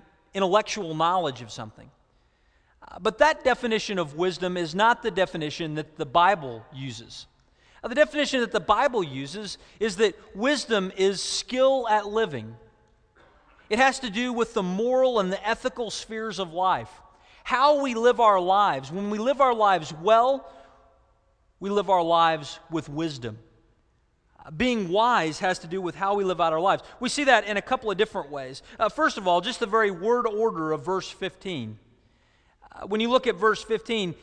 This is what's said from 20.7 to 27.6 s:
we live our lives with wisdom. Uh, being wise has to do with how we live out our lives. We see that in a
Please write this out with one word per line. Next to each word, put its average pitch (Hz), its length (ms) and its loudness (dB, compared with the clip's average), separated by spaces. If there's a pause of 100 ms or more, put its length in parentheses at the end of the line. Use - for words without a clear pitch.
we 190 80 -8
live 202 220 0
our 180 120 4
lives 165 560 2 (120)
with 156 180 -6
wisdom. 139 500 -6 (1040)
Uh, - 80 -20
being 208 380 0
wise 196 520 2
has 185 180 0
to - 80 -18
do 180 160 -6
with 170 120 -6
how 196 200 -2
we 202 100 0
live 180 160 0
out 165 140 2
our 160 60 0
lives. 175 220 2 (160)
We 247 120 -4
see 285 140 -2
that 220 220 6
in 208 120 -2
a 190 40 -6